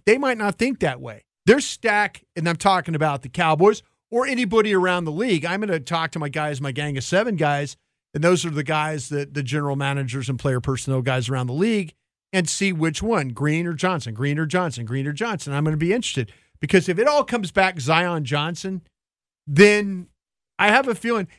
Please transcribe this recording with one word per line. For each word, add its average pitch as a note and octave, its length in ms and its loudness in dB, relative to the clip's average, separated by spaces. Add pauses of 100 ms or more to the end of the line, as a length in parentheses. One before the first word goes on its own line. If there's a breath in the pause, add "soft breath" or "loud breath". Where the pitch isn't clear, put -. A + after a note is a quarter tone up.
they A#3 120 8
might C4 200 0
not G#3 180 -2
think B3 240 -2
that C3+ 200 -2
way. A2+ 240 -14 (200)
Their B3+ 160 6
stack, G#3 640 -2 (100)
and E3+ 140 -2
I'm E3+ 80 0
talking F3+ 400 2
about C#3+ 260 -2
the B2+ 60 -14
Cowboys E3+ 540 4 (280)
or A#3+ 160 0
anybody A3+ 480 0
around F3+ 300 2
the D#3 80 -4
league. F3+ 320 0
I'm F3 160 -4
gonna G3 180 -2
talk D#3+ 340 -4
to F3 60 -8
my D3 120 -6
guys, D3+ 320 -6
my C#3 100 -6
gang C#3+ 240 -6
of C3 80 -6
seven G#3+ 320 0
guys, D3 400 -2 (380)
and D3 100 0
those F3 220 4
are E3 40 -4
the D3 140 -4
guys D3+ 460 -4
that C#3+ 240 -6
the C#3+ 80 -4
general C#3 340 -2
managers C#3 540 -4
and B2+ 80 -4
player B2+ 220 0
personnel C3 420 -2
guys B2+ 260 -2
around B2+ 180 -2
the A#2+ 60 -6
league, G3 400 0 (400)
and F3+ 160 0
see G3 240 0
which D#3+ 300 -2
one, G3 260 0
Green D3+ 380 -2
or E3+ 80 -4
Johnson, D#3 400 -2
Green C#3+ 240 -2
or D#3+ 80 0
Johnson, D3+ 400 -2
Green C3 200 -4
or D3 60 -4
Johnson. F#3 400 -6
I'm C#3+ 100 0
gonna D#3 140 0
be E3+ 160 0
interested G#3 400 -4 (260 soft breath)
because E3+ 300 2
if F3 100 -2
it A#3 80 2
all D4 160 4
comes A3 300 -4
back F#3 280 2
Zion D#3+ 440 2
Johnson, D#3+ 560 -4 (680)
then G3 640 4 (500)
I G3+ 100 4
have C4 200 4
a A#3 60 0
feeling, A3+ 340 -2 (100)